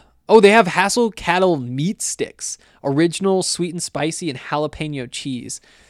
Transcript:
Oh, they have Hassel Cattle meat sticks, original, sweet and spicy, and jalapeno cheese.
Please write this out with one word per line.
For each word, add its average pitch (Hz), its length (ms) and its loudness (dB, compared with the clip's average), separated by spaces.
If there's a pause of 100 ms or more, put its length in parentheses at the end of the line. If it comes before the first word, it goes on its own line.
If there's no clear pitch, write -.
(260)
Oh, 220 140 8
they 202 120 8
have 214 160 6
Hassel 202 420 0
Cattle 180 460 0
meat 135 440 -4
sticks, - 560 -8 (280)
original, 170 580 2
sweet 175 320 -4
and 170 80 -8
spicy, 156 480 -6
and 135 80 -8
jalapeno 147 720 -6
cheese. - 500 -10 (300)